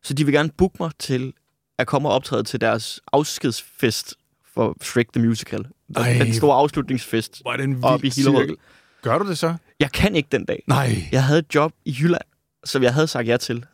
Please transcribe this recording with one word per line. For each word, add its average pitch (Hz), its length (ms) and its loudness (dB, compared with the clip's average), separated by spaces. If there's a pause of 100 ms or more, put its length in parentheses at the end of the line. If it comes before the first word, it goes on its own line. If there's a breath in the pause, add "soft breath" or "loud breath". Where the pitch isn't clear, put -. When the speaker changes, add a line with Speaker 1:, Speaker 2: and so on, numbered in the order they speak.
Speaker 1:
Så 143 100 -6
de 147 120 0
vil 143 80 2
gerne 151 240 2
booke 185 220 2
mig 165 200 -4
til 131 340 -4 (440)
at 123 100 0
komme 143 220 0
og 107 60 4
optræde 123 280 -2
til - 180 -6
deres 113 380 -2 (140)
afskedsfest - 1000 -2 (380)
for 113 280 -2
Shrek - 320 -2
the 120 140 0
Musical. 110 380 -4 (300)
Speaker 2:
Ej, 120 180 2
Speaker 1:
Den 117 200 2
store 135 240 4
afslutningsfest 131 840 -2
Speaker 2:
hvor 120 120 -8
er 127 40 -4
det 139 60 -4
en 135 200 -2
Speaker 1:
oppe 127 160 2
i - 20 -4
Speaker 2:
vild 131 140 -2
Speaker 1:
Hillerød. 139 220 4
Speaker 2:
cirkel. - 180 0 (460 soft breath)
Gør 120 160 0
du 202 120 -2
det 165 80 -4
så? 170 180 -2 (240 soft breath)
Speaker 1:
Jeg 139 120 0
kan 202 240 0
ikke 147 160 0
den 113 140 0
dag. - 220 -6
Speaker 2:
Nej. 117 440 0
Speaker 1:
Jeg 131 120 2
havde 147 160 4
et - 160 -6
job 151 180 2 (120)
i 131 160 -6
Jylland, 170 200 2 (420)
som 135 200 0
jeg 123 100 4
havde 156 140 2
sagt 120 200 -4
ja 120 100 2
til. 120 360 -6